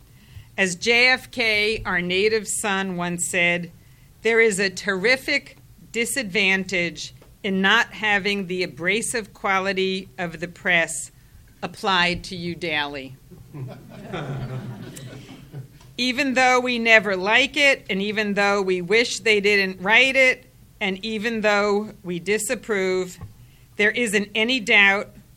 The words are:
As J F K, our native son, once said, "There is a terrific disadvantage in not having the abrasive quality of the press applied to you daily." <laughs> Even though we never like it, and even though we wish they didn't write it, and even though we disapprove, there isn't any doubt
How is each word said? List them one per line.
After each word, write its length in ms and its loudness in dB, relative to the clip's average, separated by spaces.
As 180 0
J 320 2
F 240 0
K, 540 0
our 160 -2
native 460 0
son, 500 -2
once 320 -4
said, 420 0
"There 200 2
is 180 4
a 100 2
terrific 880 -2
disadvantage 1200 -2
in 200 -2
not 320 4
having 540 -2
the 160 -4
abrasive 720 -4
quality 840 -2
of 240 -8
the 80 -8
press 600 0
applied 640 -2
to 100 -12
you 180 -8
daily." 640 -6
<laughs> 120 -10
Even 360 -2
though 260 4
we 180 -2
never 380 4
like 400 2
it, 340 2
and 120 -2
even 320 -2
though 280 2
we 200 0
wish 380 0
they 200 2
didn't 420 2
write 360 4
it, 280 4
and 240 -4
even 340 -4
though 540 2
we 160 -6
disapprove, 960 -2
there 140 4
isn't 440 0
any 240 0
doubt 500 4